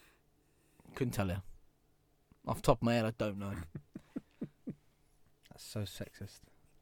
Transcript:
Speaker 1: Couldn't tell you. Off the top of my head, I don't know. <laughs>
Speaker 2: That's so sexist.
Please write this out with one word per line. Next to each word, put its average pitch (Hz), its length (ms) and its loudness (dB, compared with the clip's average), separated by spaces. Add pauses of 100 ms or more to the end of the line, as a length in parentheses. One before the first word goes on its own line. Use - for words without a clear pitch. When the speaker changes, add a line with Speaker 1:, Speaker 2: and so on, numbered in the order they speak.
(920)
Speaker 1:
Couldn't 123 200 0
tell 98 160 2
you. 90 120 0 (1040)
Off 117 120 0
the - 60 -10
top 127 160 8
of - 40 -2
my 117 120 6
head, 117 100 6
I 110 120 2
don't 104 220 -2
know. 101 140 -2 (1120)
<laughs> - 80 -6 (760)
Speaker 2:
That's - 140 -18
so - 200 -4
sexist. - 580 -10 (400)